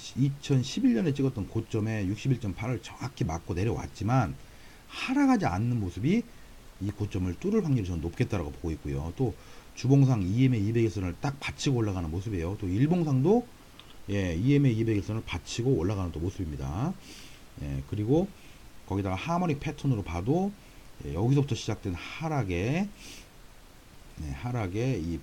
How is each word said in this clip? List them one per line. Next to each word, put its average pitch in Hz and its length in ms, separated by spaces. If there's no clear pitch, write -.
이천십일 143 760
년에 180 220
찍었던 131 320
고점에 107 580
육십일 107 340
점 98 140
팔을 110 300
정확히 - 400
맞고 85 320
내려왔지만 95 800
하락하지 262 600
않는 113 320
모습이 117 420
이 101 100
고점을 92 480
뚫을 202 260
확률이 123 220
저는 87 140
높겠다라고 85 500
보고 - 200
있고요. 73 440
또 131 180
주봉상 131 480
이엠에이 110 460
이백 113 160
일선을 95 360
딱 139 200
받치고 - 360
올라가는 92 360
모습이에요. 95 480
또 104 80
일봉상도, 151 800
예, 92 240
이엠에이 131 420
이백 113 200
일선을 107 280
받치고 - 460
올라가는 92 400
또 - 80
모습입니다. 82 760
예, 69 280
그리고 123 380
거기다가 95 300
하모닉 165 440
패턴으로 135 440
봐도, 139 480
예, 71 100
여기서부터 131 400
시작된 101 400
하락의, 135 920
네, 76 140
하락의 107 680
이 82 220